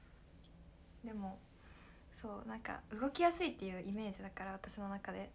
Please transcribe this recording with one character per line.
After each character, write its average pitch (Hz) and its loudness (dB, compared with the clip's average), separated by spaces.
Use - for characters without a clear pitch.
で 226 -4
も、 196 -2
そ 202 -4
う、 - -4
な 220 -2
ん 226 -6
か - 0
動 233 4
き 277 4
や 339 12
す 349 4
い 311 6
っ - -2
て 196 -2
い 185 0
う 180 -2
イ 196 0
メ 214 2
ー 196 0
ジ 190 -6
だ 196 -2
か 190 -4
ら、 190 -2
私 - -4
の 202 -2
中 196 -2
で。 190 -2